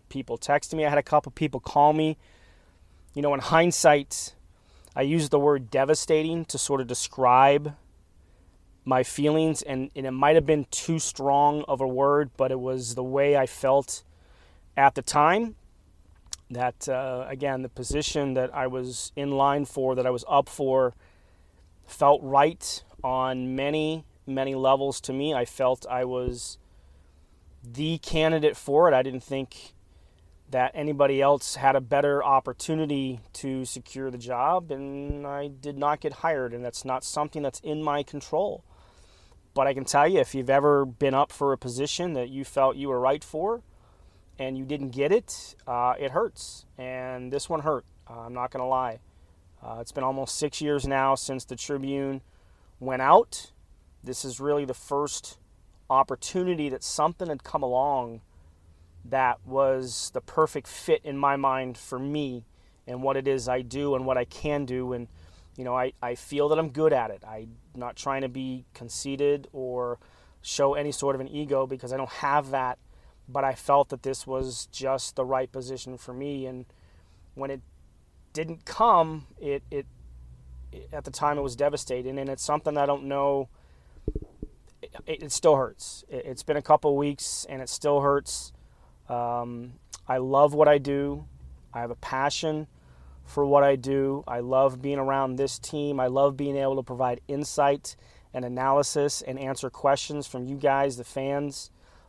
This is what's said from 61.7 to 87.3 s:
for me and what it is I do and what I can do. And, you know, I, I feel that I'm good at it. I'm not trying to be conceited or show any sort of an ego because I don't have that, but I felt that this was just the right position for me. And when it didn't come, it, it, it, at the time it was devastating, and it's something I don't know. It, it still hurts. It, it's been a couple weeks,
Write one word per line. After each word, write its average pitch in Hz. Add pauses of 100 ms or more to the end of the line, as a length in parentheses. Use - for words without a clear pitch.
for -
me 135 (440)
and 127
what 135
it 135
is 131
I 127
do 135
and 131
what 131
I 123
can 147
do. 127
And, 120 (500)
you 131
know, 123
I, 127 (100)
I 123
feel 143
that 156
I'm 160
good 156
at 117
it. 101
I'm 110 (220)
not 123
trying 135
to 131
be 127 (100)
conceited 139
or 123 (420)
show 139
any 147
sort 139
of 131
an 131
ego 139
because 131
I 131
don't 135
have 143
that, 131 (480)
but 135
I 135
felt 139
that 127
this 131
was 131
just 131
the 135
right 131
position 127
for 123
me. 139
And 127 (680)
when 135
it 135 (720)
didn't 160
come, 160 (140)
it, 143
it, 139 (880)
it, -
at 147
the 147
time 147
it 143
was 131
devastating, 135
and 135
it's 135
something 151
I 143
don't 139
know. 139 (1600)
It, 160
it 147
still 156
hurts. -
It, 127
it's 131
been 151
a 147
couple 147
weeks, 143